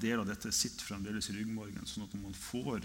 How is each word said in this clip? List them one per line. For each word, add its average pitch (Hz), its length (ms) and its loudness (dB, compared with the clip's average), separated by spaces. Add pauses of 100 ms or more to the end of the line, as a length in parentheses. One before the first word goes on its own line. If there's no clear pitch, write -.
del 113 200 6
av 95 40 2
dette 104 280 0
sitter - 320 2
fremdeles 104 440 -2
i 98 60 -2
ryggmargen, 107 500 -2
sånn 107 200 -4
at - 80 -12
når 101 140 -2
man 98 100 -4
får 123 460 0